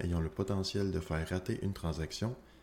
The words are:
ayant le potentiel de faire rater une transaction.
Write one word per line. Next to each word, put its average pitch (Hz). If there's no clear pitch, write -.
ayant 87
le 80
potentiel 98
de 87
faire 80
rater 92
une 101
transaction. 82